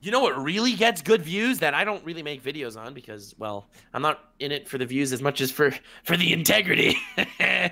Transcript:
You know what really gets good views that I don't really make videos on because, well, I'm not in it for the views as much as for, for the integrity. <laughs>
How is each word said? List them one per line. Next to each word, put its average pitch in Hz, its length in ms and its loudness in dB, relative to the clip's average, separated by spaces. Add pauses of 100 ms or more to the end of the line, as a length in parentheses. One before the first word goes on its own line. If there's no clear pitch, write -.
You 170 60 -8
know 247 120 4
what 139 200 2
really 208 320 0
gets 214 300 2
good 214 180 4
views 214 380 0
that 147 160 2
I 165 80 2
don't 202 200 -4
really 160 200 -10
make 147 200 -8
videos 131 360 -8
on 120 160 -14
because, 107 420 -16
well, 104 320 -8 (240)
I'm 127 80 -4
not 147 380 -2
in 143 120 -4
it 143 160 -8
for 135 120 -6
the 127 60 -2
views 131 280 -2
as 120 80 -4
much 139 200 0
as 131 100 0
for, 143 200 2 (320)
for 175 140 2
the 170 160 2
integrity. 175 640 2 (180)
<laughs> - 120 0 (440)